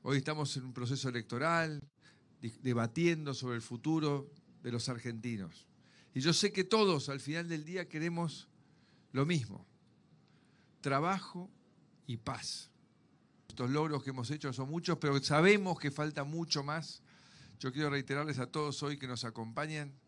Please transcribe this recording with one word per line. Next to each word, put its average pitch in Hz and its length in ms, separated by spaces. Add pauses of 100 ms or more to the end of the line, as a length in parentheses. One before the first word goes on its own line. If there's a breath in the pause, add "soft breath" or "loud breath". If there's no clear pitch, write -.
Hoy 139 160
estamos 147 380
en 127 80
un 127 80
proceso 123 360
electoral, 151 720 (600 loud breath)
di-, 113 220
debatiendo 135 720
sobre 123 220
el 110 60
futuro 143 680 (320)
de 123 80
los 117 180
argentinos. 113 760 (480 loud breath)
Y 131 60
yo 160 120
sé 202 200
que 190 100
todos, 190 460
al 139 100
final 160 300
del 165 160
día, 175 240
queremos 170 600 (640 soft breath)
lo 135 160
mismo: 131 400 (1120 soft breath)
trabajo 175 680 (560)
y 113 120
paz. - 520 (760)
Estos 127 220
logros 151 340
que 135 60
hemos 127 200
hecho 147 220
son 135 180
muchos, 170 280
pero 139 220
sabemos 185 600
que 143 100
falta 151 320
mucho 156 400
más. 156 400 (560 loud breath)
Yo 131 140
quiero 147 180
reiterarles 139 480
a 123 80
todos 147 380
hoy 143 140
que 135 100
nos 120 160
acompañan 139 680 (160)